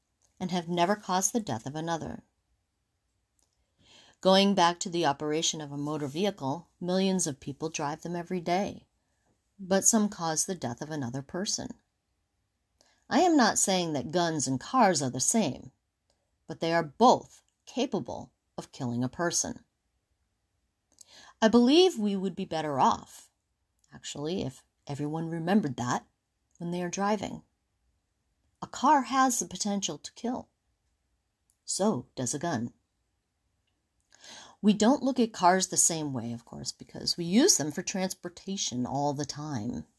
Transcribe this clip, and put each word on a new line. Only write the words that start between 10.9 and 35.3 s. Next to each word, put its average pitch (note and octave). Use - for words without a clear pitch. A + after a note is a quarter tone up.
another C3+
person. -
I B3+
am E4+
not A3
saying F3
that D3
guns D#3+
and C3
cars F#3+
are C3
the B2+
same, -
but -
they E3
are E3
both E3+
capable -
of -
killing A#2+
a B2+
person. -
I A3
believe C4
we G#3
would F#3
be F#3+
better D#3
off, -
actually, D3+
if -
everyone D3+
remembered E3
that B2
when E3+
they F3+
are F3
driving. G3
A F#3
car C#4
has C4
the F3+
potential G3
to -
kill. -
So F#3
does B2
a D3
gun. C3+
We G3+
don't A3
look C4
at A3+